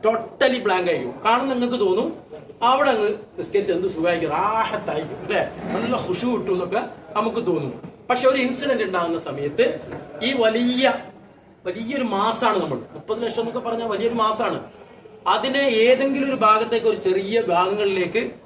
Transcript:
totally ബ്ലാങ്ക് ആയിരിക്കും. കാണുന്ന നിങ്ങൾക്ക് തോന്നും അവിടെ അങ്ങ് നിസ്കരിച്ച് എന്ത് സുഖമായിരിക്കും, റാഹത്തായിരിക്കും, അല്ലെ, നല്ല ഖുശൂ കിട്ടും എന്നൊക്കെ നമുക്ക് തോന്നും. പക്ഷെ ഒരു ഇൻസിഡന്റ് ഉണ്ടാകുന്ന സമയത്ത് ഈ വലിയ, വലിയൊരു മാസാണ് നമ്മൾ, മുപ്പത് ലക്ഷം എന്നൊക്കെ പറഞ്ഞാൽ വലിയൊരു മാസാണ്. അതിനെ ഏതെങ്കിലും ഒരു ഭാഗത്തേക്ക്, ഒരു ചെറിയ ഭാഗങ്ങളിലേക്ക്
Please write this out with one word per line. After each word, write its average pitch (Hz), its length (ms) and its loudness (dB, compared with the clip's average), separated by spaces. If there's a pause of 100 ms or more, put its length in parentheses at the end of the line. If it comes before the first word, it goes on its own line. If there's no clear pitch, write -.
totally 233 560 0
ബ്ലാങ്ക് 180 260 2
ആയിരിക്കും. 127 260 -2 (100)
കാണുന്ന 254 280 2
നിങ്ങൾക്ക് 247 260 0
തോന്നും 202 360 2 (480)
അവിടെ 269 260 4
അങ്ങ് 214 200 2 (280)
നിസ്കരിച്ച് 185 360 0
എന്ത് 180 140 0
സുഖമായിരിക്കും, 165 420 0
റാഹത്തായിരിക്കും, 190 880 -2
അല്ലെ, - 320 -2 (140)
നല്ല 240 440 -2
ഖുശൂ 220 300 -2
കിട്ടും 190 160 -2
എന്നൊക്കെ 180 280 -2 (320)
നമുക്ക് 220 340 -2
തോന്നും. 143 340 -4 (280)
പക്ഷെ 247 180 2
ഒരു 269 140 4
ഇൻസിഡന്റ് 247 420 0
ഉണ്ടാകുന്ന 170 360 -2
സമയത്ത് 147 600 -2 (440)
ഈ 254 100 0
വലിയ, 247 600 2 (720)
വലിയൊരു 226 380 -4
മാസാണ് 214 580 0
നമ്മൾ, 147 140 -2
മുപ്പത് 214 480 -8
ലക്ഷം 233 180 -2
എന്നൊക്കെ 233 280 -4
പറഞ്ഞാൽ 226 180 -4
വലിയൊരു 220 260 0
മാസാണ്. 220 500 0 (640)
അതിനെ 233 320 2
ഏതെങ്കിലും 269 720 4
ഒരു 262 60 0
ഭാഗത്തേക്ക്, 220 500 4
ഒരു 208 100 4
ചെറിയ 196 460 0
ഭാഗങ്ങളിലേക്ക് 196 880 0 (140)